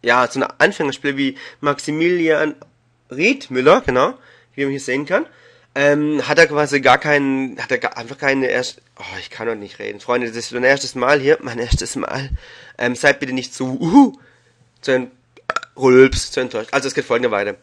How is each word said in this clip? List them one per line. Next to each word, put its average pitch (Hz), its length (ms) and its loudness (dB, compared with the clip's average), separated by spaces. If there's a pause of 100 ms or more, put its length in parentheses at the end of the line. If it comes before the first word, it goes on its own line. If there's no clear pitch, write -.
ja, 120 300 2
so 135 80 -4
eine - 220 -4
Anfängerspieler 143 560 -2
wie 135 200 -4 (220)
Maximilian 156 960 -2 (560)
Riedmüller, 165 720 2
genau, 143 360 0 (360)
wie 139 100 -6
man 139 80 -2
hier 139 80 -6
sehen 135 260 -4
kann, 202 200 -2 (520)
ähm, 147 480 2
hat 151 140 2
er 165 80 8
quasi 143 320 0
gar 127 180 6
keinen, 135 640 -2
hat - 100 -6
er 123 80 -2
gar, - 180 -6
einfach 120 200 -14
keine 135 300 0
erst-, - 340 -4 (160)
oh, - 220 -16
ich - 100 -16
kann 113 200 -8
heute 110 100 -6
nicht 101 200 -16
reden. 104 200 -10
Freunde, 123 280 -2
das 113 100 -10
ist 117 160 -10
mein 120 100 -4
erstes 135 320 2
Mal 131 240 2
hier, 143 220 2
mein 120 180 -8
erstes 113 380 -2
Mal. 135 320 -6 (480)
Ähm, 120 180 -2
seid 139 240 2
bitte 131 140 -6
nicht 127 200 -6
zu, 131 280 -6
uhu, 226 320 6 (680)
zu - 120 -4
en-, 127 200 0 (640)
Rülps, 131 560 6
zu - 80 -4
enttäuscht. 120 320 -6
Also 135 160 -2
es 131 60 -6
geht 139 100 -4
folgende 120 280 0
weiter. 101 320 -2